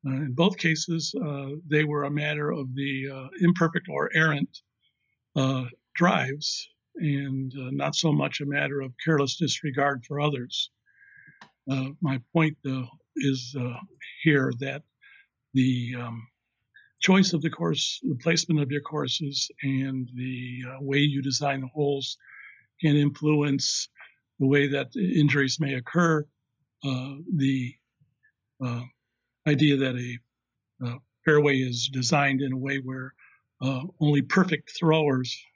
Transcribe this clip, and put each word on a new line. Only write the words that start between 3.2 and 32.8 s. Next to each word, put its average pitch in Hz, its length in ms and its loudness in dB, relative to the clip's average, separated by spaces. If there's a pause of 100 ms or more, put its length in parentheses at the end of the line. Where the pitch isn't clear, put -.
imperfect 170 480 2
or 143 260 -2
errant, 156 440 0 (800)
uh, 131 280 0 (300)
drives, - 760 0 (280)
and, 139 600 -2
uh, 131 140 -8
not 139 240 -2
so 156 180 2
much 139 280 0
a 143 60 -4
matter 143 340 -2
of 131 120 -8 (100)
careless 139 340 2
disregard 143 680 -2
for 147 160 -6
others. 135 500 -2 (1000)
Uh, 131 200 -2 (120)
my 135 180 0 (120)
point, 156 320 2
though, 131 220 -4 (300)
is, 135 420 -2
uh, 123 200 -6 (440)
here 135 360 4
that 135 240 -8 (720)
the, 127 440 2
um, 117 280 -10 (720)
choice 190 320 6
of 156 100 0
the 160 80 0
course, - 520 -4
the 165 140 -2
placement 165 440 2
of 143 100 -2
your 143 100 -2
courses, 143 680 -4 (120)
and 131 520 -2
the, 123 540 -8
uh, 131 120 -14
way 139 180 0
you 143 240 2
design 135 380 -2
the 131 80 -10
holes 143 480 -2 (640)
can 151 160 4
influence 147 920 2 (520)
the 135 60 4
way 143 200 6
that 139 300 -4
injuries 143 640 2
may 139 140 0
occur. 156 520 2 (580)
Uh, 135 300 -4 (220)
the, 135 360 0 (920)
uh, 120 180 -4 (680)
idea 147 280 4
that 131 200 0
a, - 880 -12
uh, 120 120 -6 (260)
fairway 147 340 6
is 123 340 -2
designed 135 480 2
in 135 120 -2
a 131 40 -4
way 139 220 -4
where, 131 340 -10 (480)